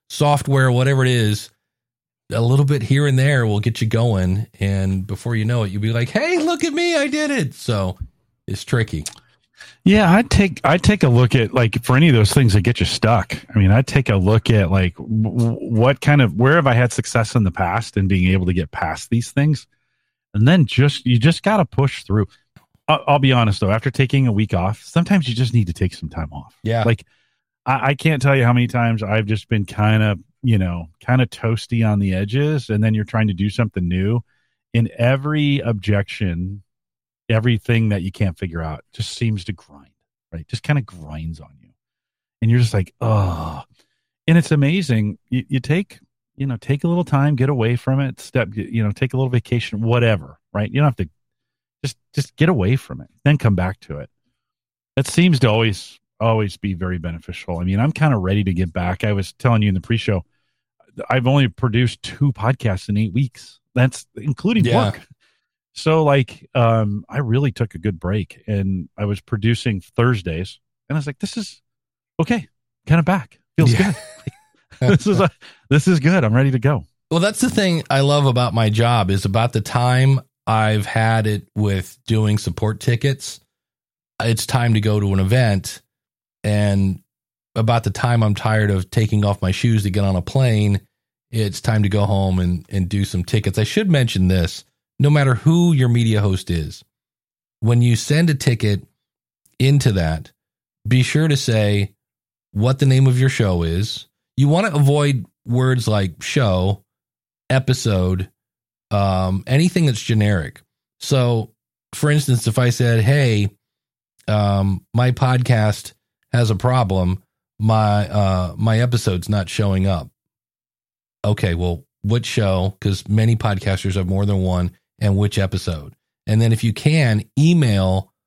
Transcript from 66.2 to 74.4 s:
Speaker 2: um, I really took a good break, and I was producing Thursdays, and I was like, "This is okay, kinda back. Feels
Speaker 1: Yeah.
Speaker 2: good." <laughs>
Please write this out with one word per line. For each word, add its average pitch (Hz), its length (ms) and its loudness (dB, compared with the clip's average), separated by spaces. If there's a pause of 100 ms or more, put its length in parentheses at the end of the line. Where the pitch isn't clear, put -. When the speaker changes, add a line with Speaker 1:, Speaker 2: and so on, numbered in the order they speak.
Speaker 2:
um, 113 540 0
I 135 100 -8
really 131 320 0
took - 240 -6
a 90 40 -12
good 85 200 -6
break, 95 480 -6
and 95 500 -4
I 104 100 -6
was 101 140 -4
producing 110 600 -2
Thursdays, 98 800 -4 (280)
and 143 80 -4
I - 40 -2
was 139 80 -8
like, 139 100 -12
"This - 180 -8
is - 240 -12 (600)
okay, 190 260 -2 (400)
kinda 165 160 4
back. 175 380 -4 (160)
Feels 139 160 4
Speaker 1:
Yeah. 185 200 2
Speaker 2:
good." - 80 -8
<laughs> - 80 -20 (720)